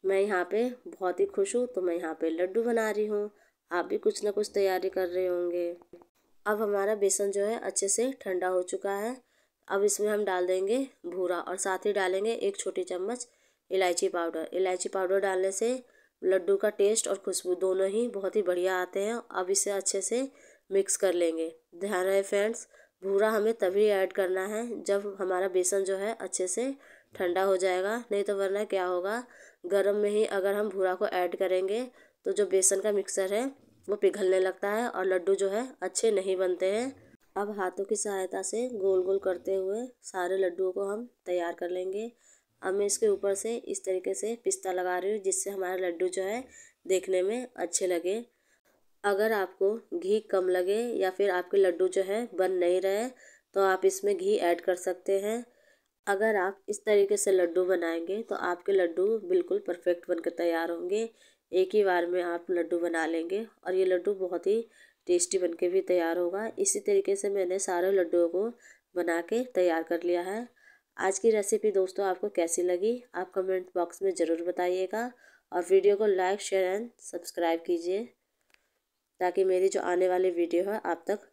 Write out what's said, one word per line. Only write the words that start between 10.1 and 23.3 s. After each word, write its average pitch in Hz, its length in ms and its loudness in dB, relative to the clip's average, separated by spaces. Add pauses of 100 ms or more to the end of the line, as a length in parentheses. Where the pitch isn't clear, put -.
डाल 180 220 0
देंगे 196 400 0 (200)
भूरा 175 340 -2
और 175 180 -8
साथ 190 280 -2
ही 208 60 2
डालेंगे 196 400 0
एक 202 240 -2
छोटी 185 280 -4
चम्मच 190 440 -6 (420)
इलायची 185 380 2
पाउडर। 165 440 -4
इलायची 185 360 0
पाउडर 190 320 0
डालने 190 320 0
से 220 160 0 (540)
लड्डू 185 340 2
का 208 140 0
टेस्ट 208 380 2
और 196 100 -2
खुशबू 180 380 -4
दोनों 185 320 0
ही 220 200 0
बहुत 196 280 -4
ही 214 60 2
बढ़िया 180 340 0
आते 180 240 -2
हैं। 220 200 -2 (120)
अब 185 180 -2
इसे 202 200 0
अच्छे 196 300 -2
से 226 200 -2 (500)
मिक्स 190 260 2
कर 190 180 2
लेंगे। 165 380 0 (240)
ध्यान 185 280 -2
रहे 196 180 2
फ्रेंड्स, 208 440 -2 (360)
भूरा 196 280 2